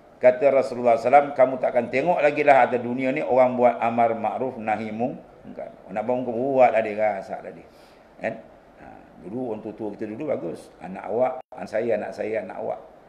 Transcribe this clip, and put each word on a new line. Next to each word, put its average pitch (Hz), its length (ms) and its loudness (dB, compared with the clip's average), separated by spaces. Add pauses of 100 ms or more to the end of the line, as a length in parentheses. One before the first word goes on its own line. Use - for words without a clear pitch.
(200)
kata 127 320 4
Rasulullah 123 480 2
sallam, 143 320 4
kamu 131 260 2
tak 127 140 -2
akan 120 160 0
tengok 156 320 0
lagi 147 240 2
lah 131 240 8
ada 123 80 0
dunia 123 320 -4
ni 151 160 -2
orang 123 320 4
buat 120 240 4
amar 117 340 2
ma'ruf 110 460 -4
nahi 110 320 -4
munkar. - 800 -10 (160)
Nak 107 160 -6
bangun 123 240 -2
buat 123 480 2
lah - 80 2
dia, 107 100 -6
rasak 101 460 -4
lah 92 160 -16
dia. 85 100 -20 (540)
Kan? 113 140 -6 (440)
Ha, - 60 -20 (400)
dulu 120 260 -8
orang 107 140 -8
tua-tua 107 320 -10
kita 117 160 -10
dulu 139 160 -8
bagus. - 500 -6
Anak - 300 -12
awak, 120 240 0 (240)
anak 101 160 -12
saya, 110 240 0
anak 107 160 -8
saya, 107 320 -6
anak 98 160 -14
awak. 113 200 -8 (280)